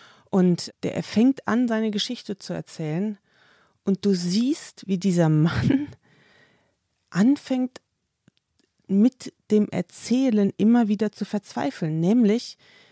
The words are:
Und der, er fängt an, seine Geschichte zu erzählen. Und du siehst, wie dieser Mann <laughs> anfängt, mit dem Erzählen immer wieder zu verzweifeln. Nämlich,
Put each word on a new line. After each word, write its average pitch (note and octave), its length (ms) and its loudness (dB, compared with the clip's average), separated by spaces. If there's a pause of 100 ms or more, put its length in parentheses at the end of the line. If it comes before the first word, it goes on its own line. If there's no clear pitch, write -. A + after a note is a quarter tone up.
(300)
Und F3+ 440 2 (100)
der, - 120 -6
er E3+ 80 -4
fängt B3 440 2
an, A#3+ 200 0
seine A3 240 -2
Geschichte G#3 460 -6
zu - 160 -12
erzählen. E3+ 640 -6 (680)
Und G3 200 0
du G3+ 80 2
siehst, F#3+ 760 -4
wie F#3+ 100 -2
dieser F3 320 2
Mann D#3 640 2
<laughs> - 1160 -20
anfängt, B3+ 720 0 (1040)
mit G3+ 460 0 (180)
dem G#3+ 180 4
Erzählen G#3+ 880 0
immer A3 300 4
wieder G#3 240 -2
zu - 140 -10
verzweifeln. F3+ 720 -6
Nämlich, G#3+ 580 2 (340)